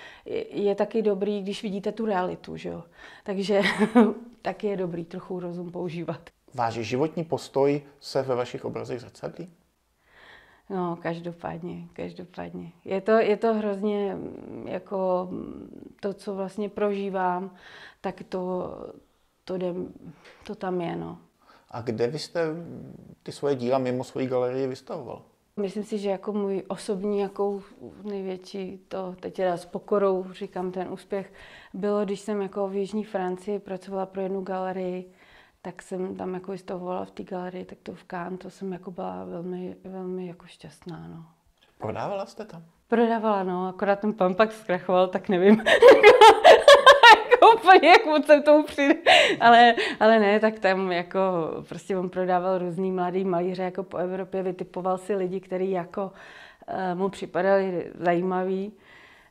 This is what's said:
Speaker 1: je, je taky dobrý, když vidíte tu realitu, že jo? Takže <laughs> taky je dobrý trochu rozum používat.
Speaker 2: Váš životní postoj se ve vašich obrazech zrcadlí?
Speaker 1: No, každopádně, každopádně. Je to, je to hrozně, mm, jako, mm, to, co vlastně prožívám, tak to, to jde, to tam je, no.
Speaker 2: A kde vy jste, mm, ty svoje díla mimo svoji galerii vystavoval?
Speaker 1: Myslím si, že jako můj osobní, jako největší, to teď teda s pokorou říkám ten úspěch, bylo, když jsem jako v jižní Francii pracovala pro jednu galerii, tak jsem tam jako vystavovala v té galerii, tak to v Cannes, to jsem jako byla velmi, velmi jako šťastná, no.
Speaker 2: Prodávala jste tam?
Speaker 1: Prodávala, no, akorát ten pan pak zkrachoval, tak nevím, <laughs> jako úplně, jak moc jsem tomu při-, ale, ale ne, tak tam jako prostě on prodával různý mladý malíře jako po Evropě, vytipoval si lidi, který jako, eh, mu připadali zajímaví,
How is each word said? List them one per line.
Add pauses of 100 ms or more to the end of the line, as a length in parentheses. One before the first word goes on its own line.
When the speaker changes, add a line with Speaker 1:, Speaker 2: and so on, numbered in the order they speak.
(260)
Speaker 1:
je,
je
taky
dobrý,
když
vidíte
tu
realitu,
že
jo? (400)
Takže (400)
<laughs>
taky
je
dobrý
trochu
rozum
používat. (320)
Speaker 2:
Váš
životní
postoj (180)
se
ve
vašich
obrazech
zrcadlí? (1200)
Speaker 1:
No,
každopádně,
každopádně. (140)
Je
to,
je
to
hrozně,
mm,
jako,
mm,
to,
co
vlastně
prožívám, (460)
tak
to, (720)
to
jde, (720)
to
tam
je,
no. (540)
Speaker 2:
A
kde
vy
jste,
mm,
ty
svoje
díla
mimo
svoji
galerii
vystavoval? (360)
Speaker 1:
Myslím
si,
že
jako
můj
osobní,
jako (420)
největší,
to
teď
teda
s
pokorou
říkám
ten
úspěch, (400)
bylo,
když
jsem
jako
v
jižní
Francii
pracovala
pro
jednu
galerii, (520)
tak
jsem
tam
jako
vystavovala
v
té
galerii,
tak
to
v
Cannes,
to
jsem
jako
byla
velmi,
velmi
jako
šťastná,
no. (520)
Speaker 2:
Prodávala
jste
tam? (240)
Speaker 1:
Prodávala,
no,
akorát
ten
pan
pak
zkrachoval,
tak
nevím,
<laughs>
jako
úplně,
jak
moc
jsem
tomu
při-, (380)
ale, (240)
ale
ne,
tak
tam
jako (500)
prostě
on
prodával
různý
mladý
malíře
jako
po
Evropě,
vytipoval
si
lidi,
který
jako, (560)
eh,
mu
připadali
zajímaví, (580)